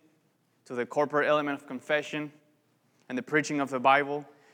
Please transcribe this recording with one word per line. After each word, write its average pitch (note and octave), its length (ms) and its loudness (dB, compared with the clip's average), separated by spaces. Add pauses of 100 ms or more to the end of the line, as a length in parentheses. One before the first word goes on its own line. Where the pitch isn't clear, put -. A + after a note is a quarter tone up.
(680)
to C3 100 -12
the A#2+ 100 -2
corporate D3 400 0
element D3 340 0
of - 60 -20
confession D3+ 640 -4 (760)
and B2+ 100 -6
the A#2+ 40 -6
preaching D3 380 0
of C3 100 -2
the C3 100 -2
Bible, C#3+ 440 2 (300)